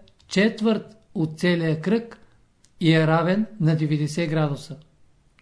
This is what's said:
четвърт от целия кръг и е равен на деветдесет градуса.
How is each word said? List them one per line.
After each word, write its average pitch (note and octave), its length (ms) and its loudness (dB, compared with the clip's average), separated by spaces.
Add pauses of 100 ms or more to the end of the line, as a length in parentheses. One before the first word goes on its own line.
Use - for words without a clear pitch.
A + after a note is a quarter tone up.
(280)
четвърт G#3+ 720 0 (160)
от D#3+ 260 -4
целия E3 420 0
кръг A3+ 380 -2 (600)
и D#3+ 140 4
е D#3+ 140 4
равен E3+ 380 2 (140)
на D#3+ 160 2
деветдесет D3+ 540 -2
градуса. D3+ 480 -4 (640)